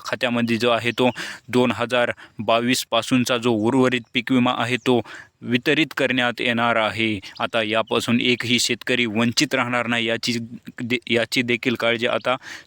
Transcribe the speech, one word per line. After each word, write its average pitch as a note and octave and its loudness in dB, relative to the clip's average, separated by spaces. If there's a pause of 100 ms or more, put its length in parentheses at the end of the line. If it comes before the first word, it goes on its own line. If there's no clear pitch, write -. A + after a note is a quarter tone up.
खात्यामध्ये A#2+ -2
जो A#2+ 2
आहे, A#2 2
तो B2 2 (380)
दोन B2 2
हजार A#2+ 0 (280)
बावीस A#2 2
पासूनचा B2 2
जो A#2+ 2
उर्वरित B2 2 (140)
पीक B2 0
विमा B2+ 2
आहे, B2 -2
तो B2 2 (420)
वितरित C#3 0 (100)
करण्यात B2 0
येणार A#2 2
आहे. G#2+ 0 (180)
आता A2+ -2
यापासून A2+ 0
एकही A#2+ 0
शेतकरी B2 -2
वंचित A#2 0
राहणार B2 0
नाही, A#2 -2
याची A2+ -2 (440)
दे-, A#2+ -2
याची A#2 0
देखील A#2+ 0
काळजी A#2 0
आता A#2 0 (300)